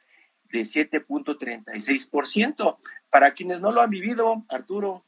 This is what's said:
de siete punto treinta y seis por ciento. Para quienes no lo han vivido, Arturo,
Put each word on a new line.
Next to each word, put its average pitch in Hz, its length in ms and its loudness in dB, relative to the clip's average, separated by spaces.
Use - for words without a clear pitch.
de 113 140 -2
siete 151 360 -2
punto 143 360 -6
treinta 117 400 -12
y 107 40 -8
seis 135 260 -2
por 143 200 -2
ciento. 214 520 -2
Para 139 240 8
quienes 175 280 -6
no 202 120 0
lo 233 100 6
han 226 80 2
vivido, 226 580 -2
Arturo, 185 600 -6